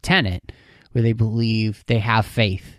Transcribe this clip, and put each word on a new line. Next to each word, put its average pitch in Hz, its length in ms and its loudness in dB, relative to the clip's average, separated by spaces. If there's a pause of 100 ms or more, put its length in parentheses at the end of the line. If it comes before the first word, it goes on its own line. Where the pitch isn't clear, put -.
Tenet, 120 520 -2 (400)
where 120 80 0
they 113 100 2
believe 113 760 0
they 120 120 2
have 110 260 2
faith 101 380 -2 (160)